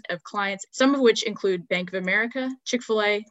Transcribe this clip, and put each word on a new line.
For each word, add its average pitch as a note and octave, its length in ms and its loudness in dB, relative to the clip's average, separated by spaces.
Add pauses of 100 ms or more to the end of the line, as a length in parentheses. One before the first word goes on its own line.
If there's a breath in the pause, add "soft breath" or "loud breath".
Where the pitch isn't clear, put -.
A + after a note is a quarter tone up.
(120)
of F3 120 -8
clients, G3 460 -6
some C4+ 240 4
of C4+ 80 0
which A3+ 220 4
include F#3+ 460 -2
Bank F3+ 220 -2
of F#3 40 -8
America, A3+ 560 -2 (140)
Chick-fil-A, G#3+ 640 0